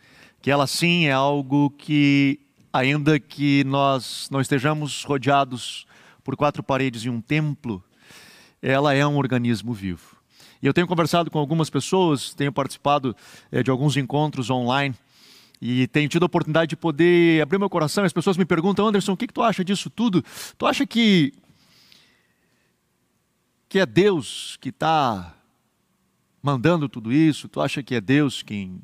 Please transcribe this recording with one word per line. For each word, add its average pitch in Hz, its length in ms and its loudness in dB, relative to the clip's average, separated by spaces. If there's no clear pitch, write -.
que 131 120 -2
ela 143 160 2
sim 170 400 0
é 139 40 2
algo 143 600 0
que, 143 680 2
ainda 143 480 2
que 143 440 0
nós 135 680 -2
não 135 80 -2
estejamos 147 640 -2
rodeados 135 840 -2
por - 140 -8
quatro 147 240 0
paredes 131 420 -2
e 123 60 -4
um 117 100 -4
templo, 135 640 -4
ela 139 320 2
é 143 120 2
um 147 120 0
organismo 120 560 -2
vivo. 95 420 -10
E 135 60 0
eu 139 80 2
tenho 175 100 2
conversado 165 460 0
com 156 80 -4
algumas 151 320 -2
pessoas, 156 640 0
tenho 143 180 -2
participado, 135 640 -2
eh, 127 120 0
de 131 80 0
alguns 135 260 0
encontros 135 540 -2
online, 131 420 -2
e 123 280 -2
tenho 147 200 0
tido 170 140 0
a 180 60 2
oportunidade 160 420 0
de 165 80 -6
poder 165 640 4
abrir 151 160 0
meu 196 120 0
coração, 165 340 -2
e 190 40 4
as - 60 -2
pessoas 180 240 0
me 185 80 2
perguntam: 202 420 0
"Anderson, 202 260 0
o 180 40 -4
que 247 80 -6
que - 80 -10
tu - 80 -4
acha 185 240 0
disso 180 240 -4
tudo? 208 340 0
Tu - 120 -4
acha - 180 0
que, 196 480 4
que 190 120 0
é 185 60 4
Deus 160 760 0
que 131 100 -10
tá 120 600 -2
mandando 143 460 0
tudo 113 240 -8
isso? 156 380 2
Tu - 100 -8
acha 147 240 -2
que 240 120 -4
é 117 40 0
Deus 135 440 0
quem 95 400 -10